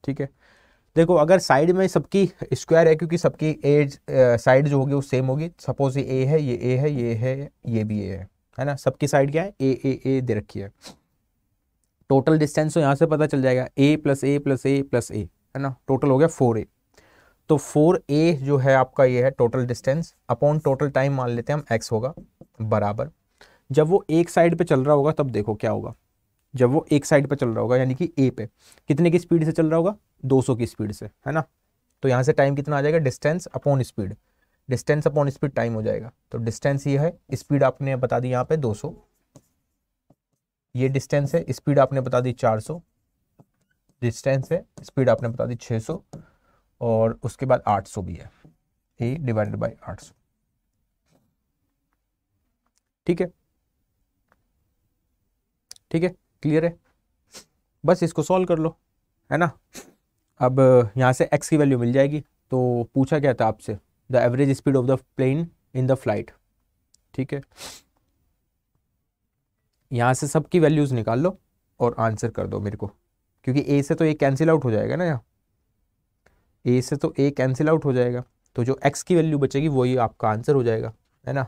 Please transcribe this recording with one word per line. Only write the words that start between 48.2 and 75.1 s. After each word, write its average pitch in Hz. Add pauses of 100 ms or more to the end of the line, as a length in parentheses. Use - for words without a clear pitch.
A 120
divided 110
by 110 (140)
आठ -
सौ, - (3000)
ठीक 175
है, 180 (2750)
ठीक 165
है, 180 (340)
क्लियर 160
है। 170 (1080)
बस 175
इसको 165
सॉल्व 185
कर 170
लो, 156 (540)
है -
ना। 165 (880)
अब 131 (380)
यहाँ 127
से -
एक्स 151
की 160
वैल्यू 135
मिल 120
जाएगी। 143 (320)
तो 123
पूछा 135
क्या 139
था 113
आपसे? 107 (320)
The 123
average 131
speed 139
of 123
the 131 (220)
plane 135 (300)
in 131
the 131
flight, - (840)
ठीक 131
है। 139 (2500)
यहाँ 123
से 143
सबकी 160
वैल्यूज 147
निकाल 117
लो 185 (420)
और 120
आंसर 113
कर 98
दो 101
मेरे 101
को, 101 (600)
क्योंकि 131
ए 143
से 156
तो 160
ए 156
कैंसिल 147
आउट 156
हो 120
जाएगा 107
ना, 180
यहाँ 143 (1400)